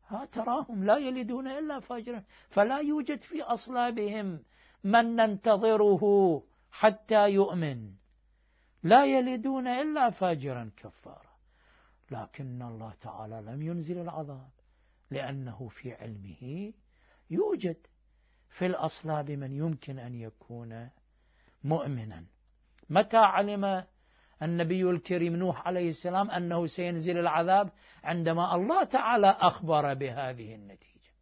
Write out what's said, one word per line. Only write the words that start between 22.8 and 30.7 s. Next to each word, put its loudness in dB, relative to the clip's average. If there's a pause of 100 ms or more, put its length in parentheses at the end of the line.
متى 2
علم 2 (580)
النبي 0
الكريم -2
نوح -4
عليه -2
السلام -2
أنه -2
سينزل -4
العذاب؟ 2 (340)
عندما 0
الله 2
تعالى 4
أخبر 4
بهذه -8
النتيجة. -20 (100)